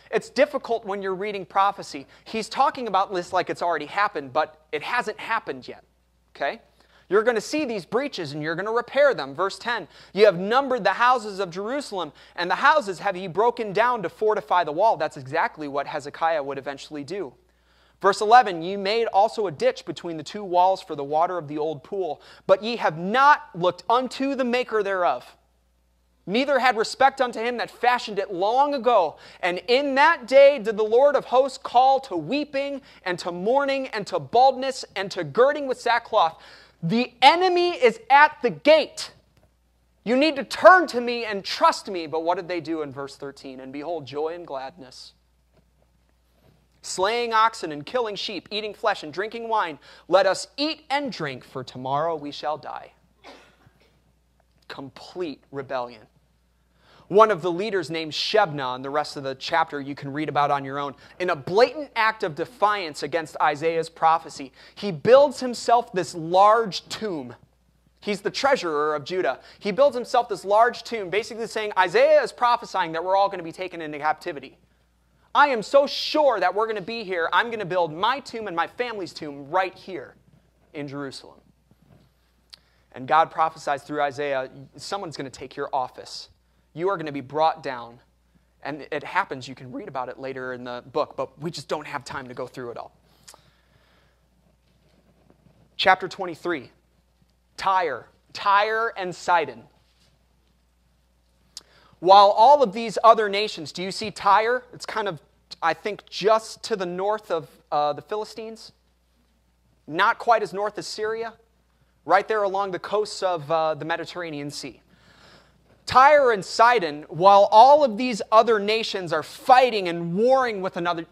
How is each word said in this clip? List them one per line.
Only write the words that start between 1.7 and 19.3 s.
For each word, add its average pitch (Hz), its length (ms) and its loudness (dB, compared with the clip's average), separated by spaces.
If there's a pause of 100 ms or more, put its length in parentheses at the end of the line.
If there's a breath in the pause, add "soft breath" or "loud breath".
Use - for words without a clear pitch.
He's 220 240 -6
talking 269 400 0
about 196 240 0
this 175 180 -4
like 180 200 0
it's 151 100 -6
already 165 240 -2
happened, 147 480 -4
but - 400 -4
it 151 100 -4
hasn't 220 380 -6
happened 175 480 -6
yet, - 160 -18 (500)
okay? 160 280 -6 (480 soft breath)
You're 208 120 4
gonna 220 200 0
see 302 240 -4
these 214 180 -6
breaches 196 480 -4
and 151 100 -8
you're 160 140 -4
gonna 208 160 -6
repair 247 400 2
them. 139 220 -6
Verse 190 240 -4
ten, 220 280 -6 (280 loud breath)
"Ye 196 80 4
have 190 160 8
numbered 247 440 0
the 190 120 2
houses 214 460 0
of 180 100 -6
Jerusalem, 202 640 -8 (220 soft breath)
and 175 140 -4
the 175 40 -2
houses 220 460 2
have 185 180 -4
ye 190 80 -8
broken 208 480 -2
down 233 280 2
to 165 60 -4
fortify 196 560 0
the 151 80 -6
wall." 196 240 2
That's 151 220 -6
exactly 147 500 -6
what 139 180 -4
Hezekiah 156 560 -4
would 139 140 -8
eventually 143 480 -12
do. 160 300 -10 (680)
Verse 196 200 2
eleven, 208 420 6
"Ye 196 140 -6
made 214 300 -2
also 214 400 0